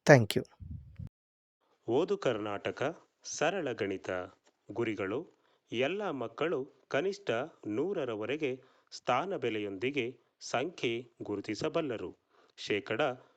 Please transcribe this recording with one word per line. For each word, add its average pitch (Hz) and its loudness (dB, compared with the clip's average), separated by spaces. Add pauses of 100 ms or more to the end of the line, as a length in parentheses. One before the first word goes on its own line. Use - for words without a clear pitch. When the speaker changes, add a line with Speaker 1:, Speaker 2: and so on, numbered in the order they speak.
Speaker 1:
Thank 123 12
you. - 0 (1400)
Speaker 2:
ಓದು 175 2
ಕರ್ನಾಟಕ 107 -2 (460)
ಸರಳ 170 0
ಗಣಿತ. 98 -4 (600)
ಗುರಿಗಳು: 107 -2 (520)
ಎಲ್ಲ 143 0 (100)
ಮಕ್ಕಳು 139 -2 (280)
ಕನಿಷ್ಠ 185 -2 (380)
ನೂರರವರೆಗೆ 127 -2 (420)
ಸ್ಥಾನ 156 0
ಬೆಲೆಯೊಂದಿಗೆ 113 -2 (360)
ಸಂಖ್ಯೆ 131 -2 (300)
ಗುರುತಿಸಬಲ್ಲರು. 107 -4 (480)
ಶೇಕಡ 110 0 (360)